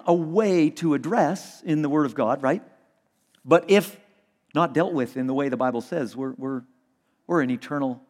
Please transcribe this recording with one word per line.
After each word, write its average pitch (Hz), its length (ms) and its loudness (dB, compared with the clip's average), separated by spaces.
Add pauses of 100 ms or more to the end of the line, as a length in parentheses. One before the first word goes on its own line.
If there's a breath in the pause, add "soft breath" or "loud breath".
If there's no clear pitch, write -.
a 175 80 4
way 175 560 2
to 156 240 0
address 160 680 -2
in 151 200 0
the 147 60 -2
Word 147 180 2
of 110 80 -8
God, 135 280 -2
right? 143 200 0 (800)
But 165 260 4
if 202 280 2 (560)
not 151 200 0
dealt 175 180 0
with 127 240 -2
in 131 100 -2
the 131 80 -2
way 139 140 0
the 123 80 -2
Bible 123 240 -2
says, 123 360 -6
we're, 131 160 -8
we're, 131 300 -8 (640)
we're 170 160 2
in 127 80 0
eternal 131 600 -4